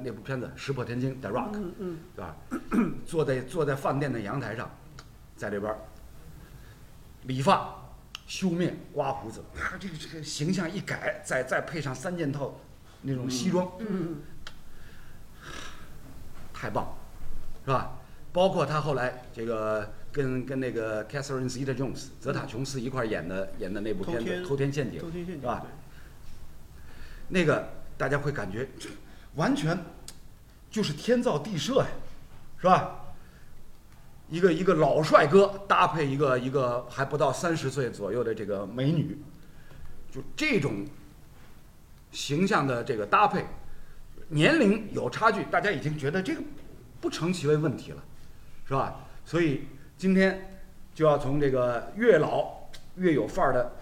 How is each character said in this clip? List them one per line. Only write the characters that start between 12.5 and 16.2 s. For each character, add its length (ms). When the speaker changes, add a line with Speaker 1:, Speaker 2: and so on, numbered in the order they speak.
Speaker 1:
那 120
种 140
西 220
装， 280
Speaker 2:
嗯。 120
嗯。 260